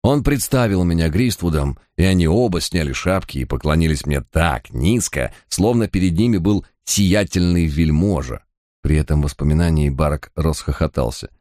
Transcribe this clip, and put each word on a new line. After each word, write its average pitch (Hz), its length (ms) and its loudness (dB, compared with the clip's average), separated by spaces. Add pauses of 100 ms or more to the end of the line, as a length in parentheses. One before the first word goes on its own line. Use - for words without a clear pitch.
Он 139 200 2
представил 120 600 0
меня 85 240 2
Гриствудом, 78 680 -2 (180)
и 85 80 2
они 92 220 4
оба 90 340 2
сняли 76 320 -2
шапки 90 460 -4
и 64 60 -4
поклонились 78 640 0
мне 71 140 -2
так 80 500 -2
низко, 71 640 -2 (160)
словно 110 400 0
перед 90 300 0
ними 113 200 2
был 98 280 0 (180)
сиятельный 90 800 2
вельможа. 76 760 0 (380)
При 76 140 2
этом 73 260 0
воспоминании 76 680 0
Барак 73 460 -2
расхохотался. 76 960 -4 (100)